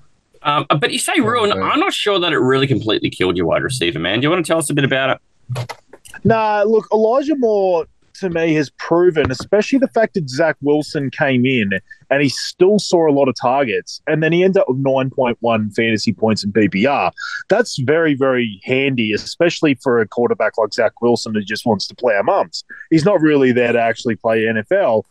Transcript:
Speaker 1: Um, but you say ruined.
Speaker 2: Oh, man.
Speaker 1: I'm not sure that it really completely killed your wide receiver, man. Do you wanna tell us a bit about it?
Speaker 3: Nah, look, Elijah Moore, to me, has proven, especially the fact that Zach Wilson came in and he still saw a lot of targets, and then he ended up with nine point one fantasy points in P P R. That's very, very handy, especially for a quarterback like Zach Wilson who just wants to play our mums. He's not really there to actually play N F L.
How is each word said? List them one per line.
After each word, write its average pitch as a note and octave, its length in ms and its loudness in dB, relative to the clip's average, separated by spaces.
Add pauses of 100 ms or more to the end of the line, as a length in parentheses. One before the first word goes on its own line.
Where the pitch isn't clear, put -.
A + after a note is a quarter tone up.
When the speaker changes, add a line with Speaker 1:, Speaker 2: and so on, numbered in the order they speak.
(460)
Speaker 1:
Um, D3 220 0
but D#3 240 0
you B3 60 -4
say F4 220 -2
ruined. A3 340 0
Speaker 2:
Oh, - 20 0
man. F#3+ 160 -2
Speaker 1:
I'm C#4 80 0
not F#4 140 0
sure G3 260 0
that F3 140 0
it - 40 0
really C3+ 280 2
completely A2 420 0
killed F#2 280 0
your F2+ 100 0
wide D#2 160 2
receiver, D#2+ 360 -4
man. F#2 220 -2
Do C3+ 40 0
you D3 60 0
wanna F3+ 120 0
tell E3 160 -2
us D#3 100 -4
a D3 60 -4
bit C#3+ 100 0
about C3 340 -2 (380)
it? B2 100 -8 (560)
Speaker 3:
Nah, G#3+ 440 2
look, A3 260 2
Elijah B3 440 0
Moore, G3 500 0 (340)
to G3 80 -4
me, E3 260 0
has D3+ 140 0 (100)
proven, E3 520 2
especially G#3 480 0
the B3 100 2
fact A3 260 0
that D#3 140 -2
Zach D3+ 320 0
Wilson D3 500 -2
came B2+ 360 2
in A#2+ 240 0 (400)
and C#3 120 2
he C#3+ 60 2
still F#3+ 500 2
saw E3 300 2
a - 20 4
lot C#3 180 2
of B2 120 0
targets, B2 680 -2
and D#3 160 0
then D#3+ 100 0
he F3 120 4
ended F#3+ 160 2
up - 80 2
with C3 80 -2
nine C3+ 320 0
point A#2+ 320 -2
one A2 300 0
fantasy A2+ 420 -2
points G#2+ 320 -2
in G2+ 80 -4
P G#2 160 2
P F#2+ 180 0
R. A2+ 240 0 (380)
That's A3+ 300 0
very, D#3 360 0
very B2 500 -2
handy, B2+ 500 0
especially D#3 680 -2
for A#2+ 160 2
a G#2+ 80 0
quarterback A2+ 520 -2
like A2 160 -2
Zach - 260 -2
Wilson A#2 340 0
who G#2+ 80 -2
just G#2 220 -8
wants A2+ 240 0
to G3+ 60 -20
play - 220 0
our G3+ 60 2
mums. A#3+ 420 -2 (260)
He's D#3+ 160 2
not G3 160 4
really C#3 300 4
there A#2+ 200 2
to A#2 80 2
actually A2+ 360 -2
play A2+ 300 0
N A2+ 120 -2
F G#2+ 120 -6
L. C3+ 400 0